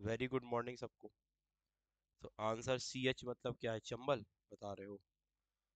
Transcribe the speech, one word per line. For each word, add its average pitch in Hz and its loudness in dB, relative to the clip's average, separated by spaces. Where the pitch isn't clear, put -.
Very 113 2
good 127 2
morning 120 -2
सबको। 110 -10
तो - -12
आंसर 117 2
सीएच 127 0
मतलब 120 -4
क्या 113 0
है? 110 0
चंबल 123 0
बता 101 -6
रहे 98 -10
हो, 98 -8